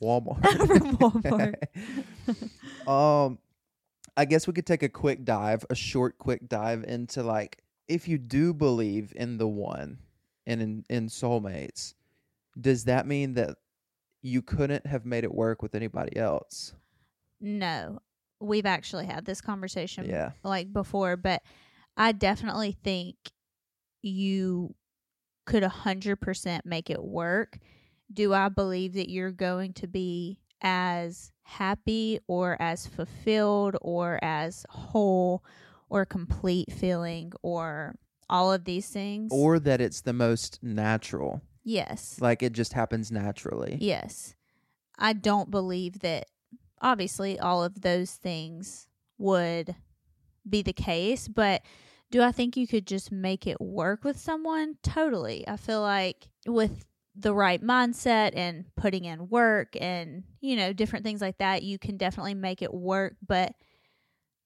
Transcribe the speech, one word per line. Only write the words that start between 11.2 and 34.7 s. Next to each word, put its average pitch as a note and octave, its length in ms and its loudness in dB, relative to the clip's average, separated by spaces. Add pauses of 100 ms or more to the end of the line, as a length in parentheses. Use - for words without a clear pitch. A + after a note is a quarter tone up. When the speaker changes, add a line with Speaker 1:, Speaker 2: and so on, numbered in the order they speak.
Speaker 1:
does A#2+ 240 4
that B2+ 220 4
mean C#3 280 0
that G2+ 220 0 (680)
you B2+ 200 0
couldn't C#3+ 440 0
have C3+ 180 -4
made A#2+ 200 -2
it - 100 -4
work A2+ 280 0
with A2 120 -6
anybody - 420 -4
else? - 560 -2 (680)
Speaker 2:
No. F3+ 600 -4 (400)
We've G#3 260 0
actually F#3 400 -2
had D#3 200 -8
this G3 140 -6
conversation, F#3+ 640 -6
Speaker 1:
Yeah. C3+ 260 -4 (100)
Speaker 2:
like, F#3+ 300 -4
before, F#3+ 440 0
but F3+ 260 0 (540)
I A3 160 6
definitely G3+ 720 0
think F3+ 340 -4 (880)
you F#3+ 720 0 (720)
could G#3+ 160 4
a F#3 60 4
hundred G3 480 -4
percent - 480 -4
make E3+ 260 -6
it - 120 -4
work. F3 560 -2 (540)
Do G3+ 200 2
I G3 160 4
believe F#3+ 460 -2
that G3 160 -4
you're F#3 220 -4
going F#3 420 -2
to - 120 -12
be F3+ 540 -4 (220)
as F3+ 720 -2 (100)
happy A3 840 -2
or F3+ 340 0
as E3 260 -4
fulfilled G3+ 920 0
or E3+ 420 -2
as D#3+ 460 -4
whole F#3 760 2 (440)